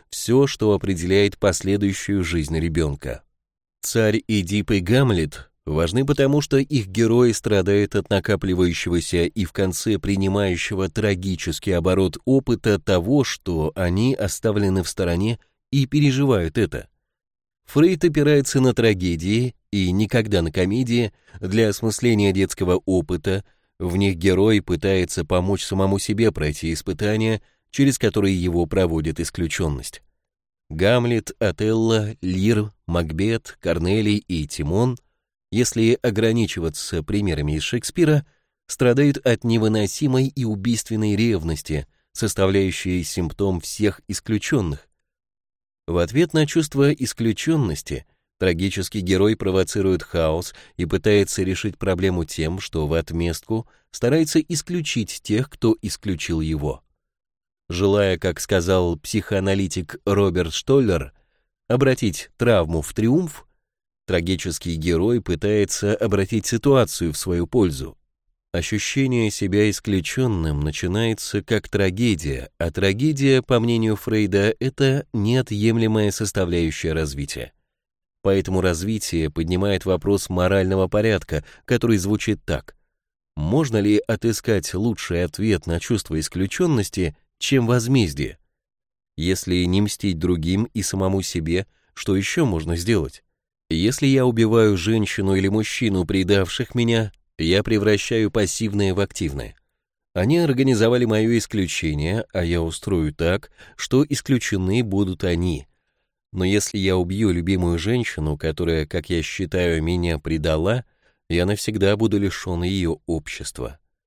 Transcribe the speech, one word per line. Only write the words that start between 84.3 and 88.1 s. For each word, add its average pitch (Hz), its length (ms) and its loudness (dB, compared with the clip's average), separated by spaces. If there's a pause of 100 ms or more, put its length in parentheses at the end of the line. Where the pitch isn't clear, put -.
лучший 90 520 -2
ответ 95 420 -2
на 85 120 -2
чувство - 400 -4
исключенности, 95 960 -2 (240)
чем 127 280 0
возмездие? 113 720 0 (800)